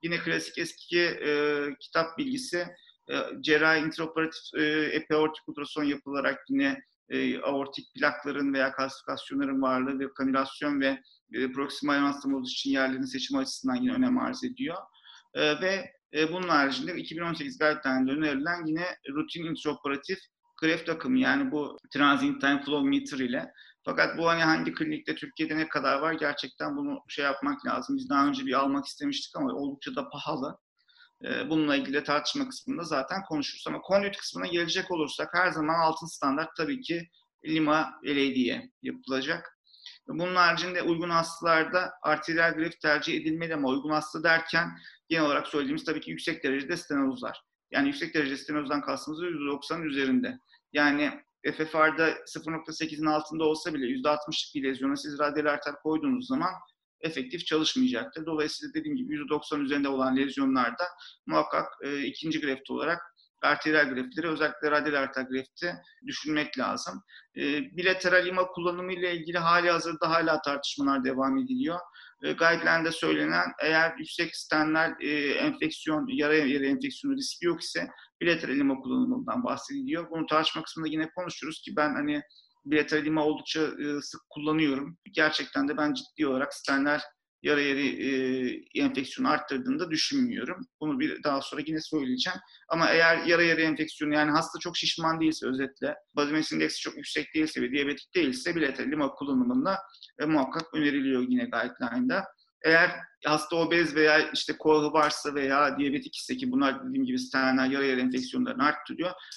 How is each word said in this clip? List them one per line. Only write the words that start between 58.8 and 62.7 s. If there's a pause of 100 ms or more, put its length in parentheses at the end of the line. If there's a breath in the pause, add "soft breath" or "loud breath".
gibi
yüzde
doksan
üzerinde
olan
lezyonlarda (420 loud breath)
muhakkak, (160)
e,
ikinci
graft